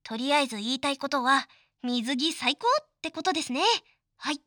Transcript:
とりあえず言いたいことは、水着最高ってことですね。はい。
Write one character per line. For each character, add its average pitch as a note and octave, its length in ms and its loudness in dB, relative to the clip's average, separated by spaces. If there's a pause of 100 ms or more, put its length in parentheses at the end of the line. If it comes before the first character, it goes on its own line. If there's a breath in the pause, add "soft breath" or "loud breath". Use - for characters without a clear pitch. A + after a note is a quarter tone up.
と A3+ 160 -10
り C4+ 160 0
あ D4 60 6
え C#4 80 2
ず A#3 80 -8
言 A3 180 -4
い C4 60 -4
た C#4+ 100 0
い C#4 80 -2
こ C#4 100 -6
と C4+ 140 0
は、 B3+ 260 2 (360 soft breath)
水 B3 340 0
着 D4+ 160 0
最 B3 220 0
高 - 100 -10 (160)
っ - 80 -20 (140)
て D#4+ 80 -6
こ D#4+ 100 -8
と F#4 100 0
で D4 120 -2
す B3 100 -6
ね。 C#4 80 0 (560 soft breath)
は C#4+ 140 -4
い。 D4 160 -6